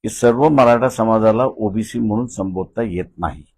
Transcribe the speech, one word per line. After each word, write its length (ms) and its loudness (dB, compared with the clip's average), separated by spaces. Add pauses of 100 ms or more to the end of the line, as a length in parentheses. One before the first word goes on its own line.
की 60 -8
सर्व 400 2
मराठा 400 4
समाजाला 560 2
ओबीसी 540 -4
म्हणून 280 -2
संबोधता 560 -6
येत 360 -6
नाही. 260 -8 (140)